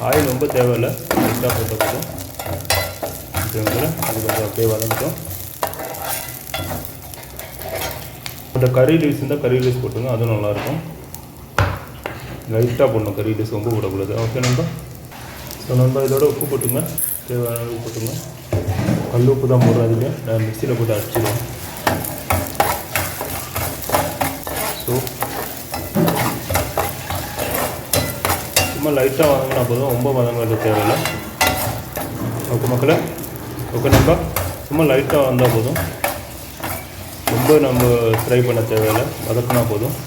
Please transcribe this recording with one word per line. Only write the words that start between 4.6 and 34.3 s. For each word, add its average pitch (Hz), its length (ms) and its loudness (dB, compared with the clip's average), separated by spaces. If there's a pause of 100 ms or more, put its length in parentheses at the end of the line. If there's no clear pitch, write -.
வதங்கட்டும். 113 420 -2 (3500)
அந்த 127 140 6 (100)
கறி 139 240 8
லீவ்ஸ் 143 200 2
இருந்தா 143 240 -2
கறி 127 180 4
லீவ்ஸ் 123 200 2
போட்டுங்க, 110 300 -4
அதுவும் 113 220 2
நல்லாயிருக்கும். 104 440 -2 (1700)
லைட்டா 120 400 4
போடணும் 104 260 0
கறி 110 160 0
லீவ்ஸ், 110 220 -2
ரொம்ப 107 160 -2
போடக்கூடாது. 98 400 -2 (100)
ஓகே 120 240 -2
நண்பா, 131 160 2 (1000)
so 131 160 -2
நண்பா 131 260 4
இதோட 135 240 4
உப்பு - 200 0
போட்டுங்க, 135 300 0 (460)
தேவையான 120 360 -2
அளவு 117 220 -6
போட்டுங்க. 113 280 -4 (1000)
கல் 123 200 6
உப்பு - 200 2
தான் 123 120 6
போடுறேன் 113 220 6
அதுக்கு, 113 220 2 (180)
நான் 113 200 2
மிக்ஸியில் 113 320 -2
போட்டு 110 180 2
அடிச்சிடுவேன். 107 420 -2 (3500)
So 123 80 0 (3750)
சும்மா 147 240 0
லைட்டா 131 340 4
வதங்கினா 127 380 2
போதும், 123 260 2
ரொம்ப 123 120 2 (100)
வதங்க 120 240 2
வேண்டிய 110 240 0
தேவையில்லை. 107 300 4 (1600)
ஓகே 117 200 2
மக்களே, 135 220 4 (840)
ஓகே 135 180 6
நண்பா, 160 200 8 (520)